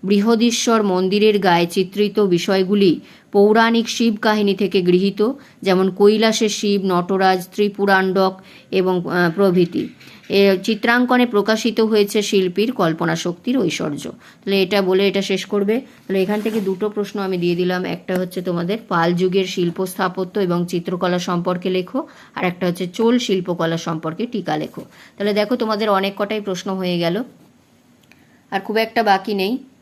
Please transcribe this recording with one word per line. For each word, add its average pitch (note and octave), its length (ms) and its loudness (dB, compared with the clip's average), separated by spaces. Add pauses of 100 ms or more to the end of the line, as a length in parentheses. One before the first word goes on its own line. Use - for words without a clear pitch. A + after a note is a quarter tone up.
বৃহদীশ্বর A3+ 800 2
মন্দিরের G3+ 560 2
গায়ে F3 280 2
চিত্রিত G3 540 -2
বিষয়গুলি F#3+ 800 2 (320)
পৌরাণিক A3+ 560 4
শিব A3+ 340 0
কাহিনী G#3+ 320 2
থেকে F#3+ 280 0
গৃহীত, G3 500 2 (300)
যেমন F#3+ 280 2
কৈলাসে G#3+ 580 4
শিব, G3+ 360 0
নটরাজ, F#3 720 0
ত্রিপুরাণ্ডক F#3+ 880 0 (280)
এবং, F#3 400 0
আহ, F3 200 2
প্রভৃতি। F3+ 580 2 (400)
এ G3 340 4
চিত্রাঙ্কনে B3 640 2
প্রকাশিত A3 540 0
হয়েছে G#3+ 420 2
শিল্পীর G3+ 500 0
কল্পনা E3 440 0
শক্তির F3 420 -4
ঐশ্বর্য। E3 520 -4
তাহলে - 520 -4
এটা G3 200 0
বলে F#3+ 260 2
এটা G3 140 -2
শেষ F#3+ 240 -4
করবে। G#3 320 -2
তাহলে F#3+ 440 -6
এখান G#3 180 -2
থেকে A3 200 -2
দুটো F#3+ 280 -2
প্রশ্ন G#3 320 -6
আমি F#3+ 180 -4
দিয়ে F3 180 0
দিলাম, F3+ 280 0
একটা F3+ 340 -6
হচ্ছে F3+ 240 -6
তোমাদের F3 360 -4 (100)
পাল F3 260 2
যুগের F#3 300 0
শিল্প F3+ 420 -2
স্থাপত্য F#3 540 -4
এবং F3 260 0
চিত্রকলা F3+ 520 -2
সম্পর্কে F3+ 520 -4
লেখো, F#3 360 -4 (280)
আর F#3 100 -6
একটা F3+ 220 -2
হচ্ছে F3+ 200 -2
চোল A3+ 320 0
শিল্পকলা F3+ 580 -2
সম্পর্কে E3 500 -6
টিকা F3 300 -6
লেখো। - 240 -8 (360)
তাহলে G#3 160 -2
দেখো G#3+ 240 0
তোমাদের A3 340 -2
অনেক G3 260 0
কটাই G#3+ 240 -4
প্রশ্ন F#3+ 340 -6
হয়ে F3+ 240 -2
গেল, E3+ 240 -2 (1300)
আর G3 100 -4
খুব G#3 160 -6
একটা A3 260 0
বাকি G3+ 320 2
নেই। G3+ 240 -2 (240)